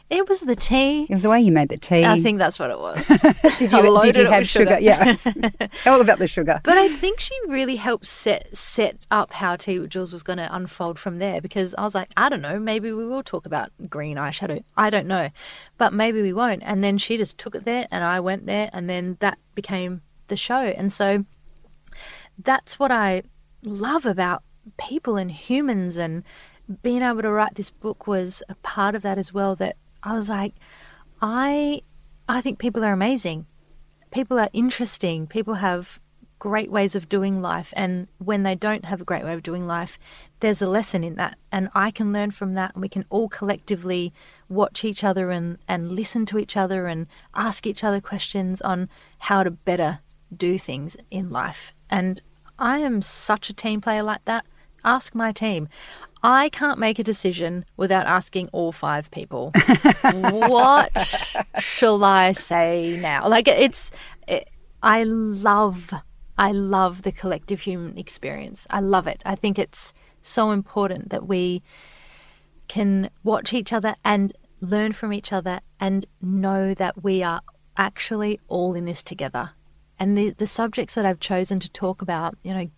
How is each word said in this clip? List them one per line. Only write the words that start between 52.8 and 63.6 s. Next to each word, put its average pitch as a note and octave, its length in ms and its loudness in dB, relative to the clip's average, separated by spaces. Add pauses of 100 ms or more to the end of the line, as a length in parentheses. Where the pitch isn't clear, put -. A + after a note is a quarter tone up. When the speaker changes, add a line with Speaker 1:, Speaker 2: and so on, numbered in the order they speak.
Speaker 1:
such - 480 -4
a G#3 40 -14
team G#3+ 260 -4
player G#3+ 240 -2
like G#3+ 220 -6
that. A3+ 180 -2 (400)
Ask B3 300 0
my A3+ 180 -2
team. G3 360 -4 (540)
I C4 260 4
can't D4 320 -2
make A3 180 0
a A3+ 60 -4
decision F3+ 600 -2 (120)
without F#3+ 300 2
asking F3+ 460 -2
all E3+ 200 -2
five D3 400 -4
people, C#3 400 -8 (260)
Speaker 2:
<laughs> - 240 6
Speaker 1:
"What A#3+ 880 6 (680)
shall G#3 460 2
I F#3+ 280 6
say E3+ 680 0
now?" D#3 280 0
Like, A3+ 200 4
it's, - 420 4 (360)